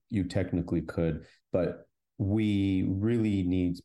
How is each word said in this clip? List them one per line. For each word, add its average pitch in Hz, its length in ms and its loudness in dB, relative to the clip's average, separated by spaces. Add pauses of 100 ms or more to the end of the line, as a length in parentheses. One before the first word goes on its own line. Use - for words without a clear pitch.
(100)
you 98 140 -2
technically 90 580 -2
could, 80 420 -2 (280)
but - 360 -2 (300)
we 98 720 2
really 107 540 0
need 90 420 0